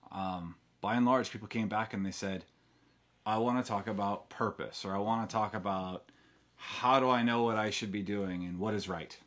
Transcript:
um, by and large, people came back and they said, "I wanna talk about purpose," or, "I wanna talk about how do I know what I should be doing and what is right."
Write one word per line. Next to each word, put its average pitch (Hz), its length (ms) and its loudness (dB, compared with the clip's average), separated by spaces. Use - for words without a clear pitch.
um, 90 420 -4
by 107 160 2
and 123 100 6
large, 123 260 4
people 110 180 -10
came 113 180 0
back 107 260 0
and 98 120 -2
they 95 60 -2
said, 95 340 -4
"I 110 140 2
wanna 123 240 2
talk 104 240 -2
about 101 420 -2
purpose," - 560 -4
or, 95 100 -2
"I 101 40 0
wanna 110 280 0
talk 110 260 0
about 92 560 -4
how 131 460 2
do 127 80 4
I 123 140 4
know 120 200 4
what 113 140 2
I 107 140 2
should 104 200 -4
be 101 120 -4
doing 92 420 -2
and 90 120 -6
what 107 160 0
is 95 140 -2
right." 82 280 -6